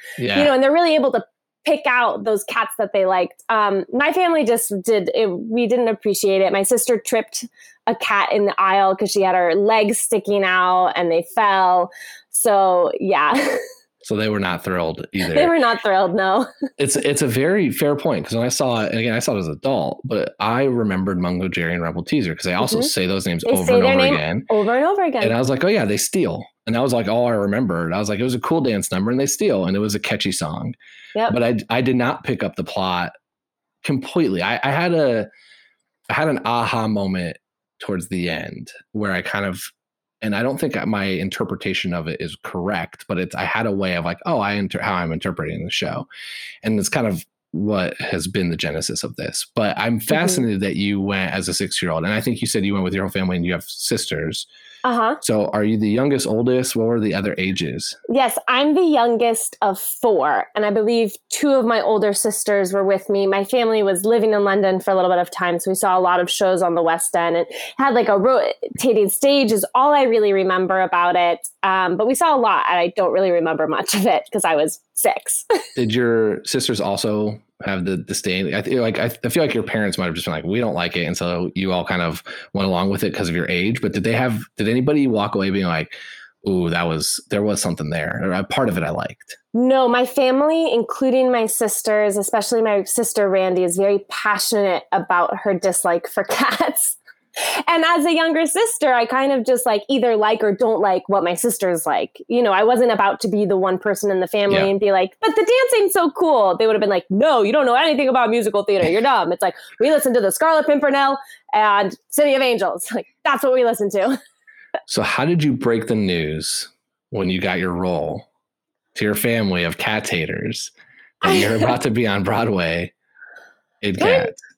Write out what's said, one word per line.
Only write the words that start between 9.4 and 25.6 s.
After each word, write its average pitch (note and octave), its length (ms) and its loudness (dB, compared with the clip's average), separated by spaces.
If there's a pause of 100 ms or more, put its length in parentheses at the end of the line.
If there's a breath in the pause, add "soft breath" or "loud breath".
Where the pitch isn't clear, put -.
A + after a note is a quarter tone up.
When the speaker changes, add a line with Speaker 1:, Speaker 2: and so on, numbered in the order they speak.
Speaker 2:
legs G#3+ 440 2
sticking G3+ 460 0
out F#3 500 2
and F3 160 0
they E3+ 240 0
fell. F#3+ 560 4 (400 loud breath)
So, F#3+ 680 2
yeah. F#3+ 640 0
<laughs> - 60 -16 (360 loud breath)
Speaker 1:
So G#2+ 120 -4
they G#2+ 140 0
were G#2 100 0
not F2+ 240 -2
thrilled F2 480 -4
either. F2+ 220 -2
Speaker 2:
They E4+ 120 4
were E4+ 120 2
not A#3 240 0
thrilled, F#3+ 320 0
no. F#3+ 320 0 (160)
<laughs> - 160 -8
Speaker 1:
It's, C#3 180 0
it's - 240 0
a D3 60 0
very C#3+ 440 0
fair D3 240 0
point, C#3 300 -2
'cause - 100 -6
when A#2 100 0
I B2+ 40 0
saw B2 340 0
it, - 80 -2
and A2+ 80 -2
again, A2+ 140 -2
I A2+ 60 0
saw B2 180 -2
it G2 40 -2
as E2 80 -4
an D2+ 60 -6
adult, G#2 480 -2
but - 380 -4
I A#2 240 0
remembered G2 560 0
Mungo F2+ 280 -2
Jerry E2+ 260 -2
and E2+ 80 -4
Rebel E2+ 220 -4
Teaser G2 300 -2
'cause - 100 -10
they F2+ 100 -2
also C3 240 0
Speaker 2:
Mm-hmm. C4 80 0
Speaker 1:
say F#2+ 200 -2
those F#2+ 200 -2
names - 180 -2
Speaker 2:
They A#3 60 0
Speaker 1:
over - 160 0
Speaker 2:
say B3+ 80 4
Speaker 1:
and - 80 6
Speaker 2:
their C4 100 4
Speaker 1:
over C4+ 100 4
Speaker 2:
name C#4 120 2
Speaker 1:
again. F3 340 -4
Speaker 2:
over G#3+ 280 2
and C#4+ 100 2
over G4 160 0
again. B3+ 220 0
Speaker 1:
And A2+ 100 0
I A#2 40 0
was B2+ 120 0
like, C3 120 0